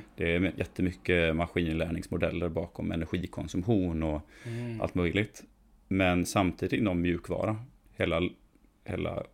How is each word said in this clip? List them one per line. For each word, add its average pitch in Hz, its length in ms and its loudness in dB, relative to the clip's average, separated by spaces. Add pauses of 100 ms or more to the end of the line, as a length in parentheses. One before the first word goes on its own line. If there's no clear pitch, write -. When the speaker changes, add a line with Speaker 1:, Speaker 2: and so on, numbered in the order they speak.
(160)
Speaker 1:
Det 85 180 2
är 90 220 2
jättemycket 87 800 0
maskinlärningsmodeller 85 1120 0
bakom 85 440 -4
energikonsumtion 87 1120 0
och 76 180 0 (260)
Speaker 2:
Mm. 117 340 -6
Speaker 1:
allt - 140 -2
möjligt. 90 500 0 (440)
Men 90 380 4
samtidigt 92 540 0
inom 90 200 2
mjukvara, 87 560 0 (400)
hela, 85 260 2 (640)
hela 87 380 -4 (120)